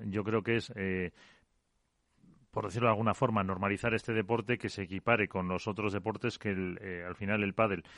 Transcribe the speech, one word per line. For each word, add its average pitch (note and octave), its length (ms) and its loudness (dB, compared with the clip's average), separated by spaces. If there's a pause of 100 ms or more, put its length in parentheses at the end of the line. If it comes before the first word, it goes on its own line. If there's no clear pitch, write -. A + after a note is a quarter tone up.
yo G2+ 180 -2
creo G#2+ 200 0
que A#2 140 2
es, A2 180 -4
eh, F#2 360 -2 (1400)
por G#2+ 140 -2
decirlo A2+ 220 2
de A2 60 8
alguna G#2 200 4
forma, G#2+ 300 2
normalizar G2 500 0
este A2+ 180 -2
deporte A2 460 0
que G#2 120 -4
se G2 140 -6
equipare F#2+ 440 2
con F#2 200 -2
los F2+ 200 -2
otros G#2 260 -2
deportes, G#2 440 -2
que G#2+ 120 -4
el, F#2 320 -2
eh, F2+ 260 -8
al F2+ 80 -8
final G#2 280 0
el G2 100 0
pádel G#2 300 2 (140)